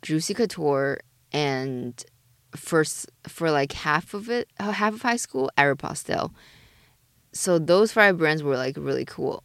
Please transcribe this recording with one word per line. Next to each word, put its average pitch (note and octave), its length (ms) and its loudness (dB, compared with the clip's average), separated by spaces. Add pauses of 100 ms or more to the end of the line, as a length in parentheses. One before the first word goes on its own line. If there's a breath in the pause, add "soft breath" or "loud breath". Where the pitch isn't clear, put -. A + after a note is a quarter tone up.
Juicy D#3+ 320 -2
Couture, D3 680 0 (320)
and C3 720 -4 (500)
first, - 560 -2 (160)
for, E3 240 -2
like, C#3+ 220 0
half D3+ 400 -2
of G#3 160 -10
it, A#3+ 180 -4 (140)
uh, G#3 100 -4
half G#3 220 0
of A3 80 -12
high A#3+ 160 0
school, C3+ 400 -4
Aeropostale. - 760 0 (1000 soft breath)
So F3 260 2
those F3 320 4
five G3+ 260 6
brands D#3 260 2
were, C#3 120 2
like, B2+ 220 -2
really C3+ 260 -2
cool - 420 -6